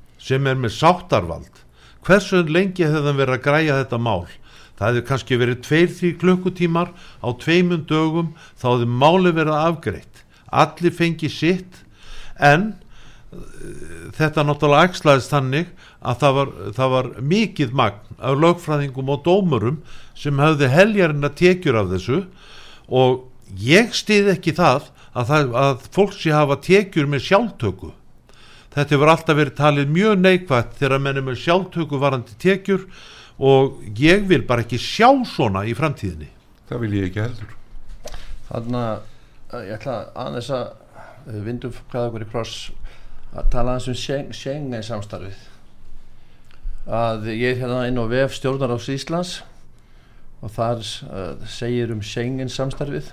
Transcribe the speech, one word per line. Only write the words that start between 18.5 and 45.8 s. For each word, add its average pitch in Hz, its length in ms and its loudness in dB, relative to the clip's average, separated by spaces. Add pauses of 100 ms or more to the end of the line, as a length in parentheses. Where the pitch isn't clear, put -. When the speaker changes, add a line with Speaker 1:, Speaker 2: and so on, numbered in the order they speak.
Speaker 1:
og - 80 -8
dómurum 160 560 2 (380)
sem 139 240 -2
höfðu 147 320 4
heljarinnar 160 640 4
tekjur 180 400 4
af 98 140 0
þessu 95 240 -2 (720)
og 127 380 2 (340)
ég 185 320 4
styð 202 380 2
ekki 185 260 0
það 147 300 2 (260)
að, 120 160 -2
það, 143 220 2 (100)
að 139 220 0 (100)
fólk 196 240 2
sé 160 160 -2
hafa 147 240 4
tekjur 180 520 2
með 143 180 -2
sjálftöku. 113 640 0 (840)
Þetta 147 220 0
hefur 151 160 6
alltaf 160 260 2
verið 143 220 0
talið 143 340 2
mjög 208 300 4
neikvætt 180 560 2
þegar 139 260 2
menn 139 160 -2
er 131 60 -6
með 123 160 -6
sjálftöku 170 580 -2
varðandi 135 400 -2
tekjur 190 460 0 (500)
og 135 460 4 (160)
ég 185 300 6
vil 147 200 4
bara 117 160 2
ekki 120 160 -4
sjá 233 300 4 (180)
svona 104 400 0
í 120 80 -2
framtíðinni. 95 520 -4 (400)
Speaker 2:
Það 120 160 -6
vil 104 120 -2
ég 95 140 -2
ekki 107 140 -4
heldur. 110 260 -10 (960)
Speaker 3:
Þarna, 120 380 -4 (680)
eh, 117 160 -12
ég 101 100 -8
ætla 120 220 -8 (160)
aðeins 127 340 -8
að, 123 220 -6 (560)
eh, 107 180 -10
vindum 120 300 -8 (160)
hvað 120 180 -4
okkur 110 160 -8
í - 60 -16
kross, 113 240 -6 (800)
að - 180 4
tala 123 220 4
aðeins 123 160 -4
um 123 100 -4
Schengen, 135 320 -4
Schengen 131 560 -6
samstarfið. 98 560 -10 (1400)